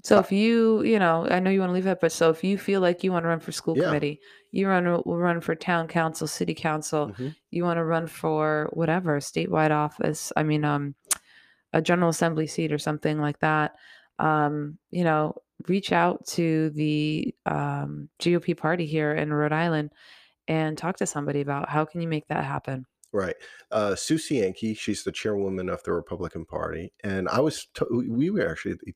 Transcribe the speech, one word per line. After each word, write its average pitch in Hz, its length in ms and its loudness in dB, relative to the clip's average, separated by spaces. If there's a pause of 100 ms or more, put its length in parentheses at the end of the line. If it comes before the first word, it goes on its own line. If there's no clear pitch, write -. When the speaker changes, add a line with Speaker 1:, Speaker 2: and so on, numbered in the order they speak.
Speaker 1:
So 208 140 6
Speaker 2:
uh, - 20 8
Speaker 1:
if - 120 2
you, 220 520 4
you 220 160 4
know, 165 300 2
I 180 100 2
know 185 100 2
you 196 100 4
wanna 180 140 0
leave 185 140 0
it, 185 120 0
but 165 120 2
so 165 180 4
if 160 140 0
you 190 140 0
feel 196 240 0
like 175 220 2
you 190 80 2
wanna 170 160 0
run 165 120 0
for 165 120 -12
school 160 240 -2
Speaker 2:
Yeah. 147 120 2
Speaker 1:
committee, 147 340 -2 (300)
you 196 160 0
run, 180 180 2 (200)
run 170 360 0
for 165 140 -2
town 165 320 -2
council, 160 400 -2
city 170 260 -4
council, 156 560 -2
Speaker 2:
Mm-hmm. 117 200 -8 (220)
Speaker 1:
you 170 120 -2
wanna 170 200 0
run 165 240 0
for 156 680 0
whatever, 165 460 0
statewide 160 520 2
office, 151 640 -2
I 156 80 2
mean, 151 220 2
um, 143 300 0 (800)
a 160 80 4
general 175 280 4
assembly 160 380 2
seat 156 240 -2
or 147 60 0
something 151 420 0
like 147 200 -2
that, 156 360 2 (440)
um, 151 580 0 (140)
you 175 120 0
know, 156 320 2 (320)
reach 190 240 0
out 175 360 2
to 160 440 0
the, 151 640 0 (100)
um, 147 640 -4 (100)
G 175 160 2
O 170 40 4
P 170 160 -2
party 165 300 0
here 151 280 0
in 151 200 -2
Rhode 151 180 2
Island 156 400 0 (560)
and 156 300 0
talk 175 200 -4
to 196 100 -2
somebody 143 340 -2
about 143 280 -4
how 151 160 0
can 170 160 -6
you 165 60 -4
make 156 200 -4
that 151 180 -2
happen. 135 400 -6 (280)
Speaker 2:
Right. 92 220 -2 (360)
Uh, 101 240 2
Sue 160 220 0
Cienki, 110 600 -2
she's - 260 -4
the 98 80 -4
chairwoman 95 580 -2
of 85 140 -6
the 90 100 -2
Republican 85 520 -6
Party, 80 460 -6 (120)
and 95 260 -2
I 113 100 0
was 151 340 0
t-, - 160 -2
we, 120 200 0
we 127 200 2
were 156 200 0
actually 87 260 -6 (200)